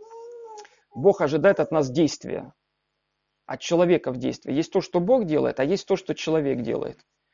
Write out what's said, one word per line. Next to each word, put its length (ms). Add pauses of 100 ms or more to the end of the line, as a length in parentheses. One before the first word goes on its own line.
(960)
Бог 260
ожидает 400
от 120
нас 180
действия, 640 (920)
от 160
человека 500
в 60
действии. 380
Есть 180
то, 80
что 200
Бог 260
делает, 340
а 40
есть 220
то, 100
что 180
человек 480
делает. 420 (300)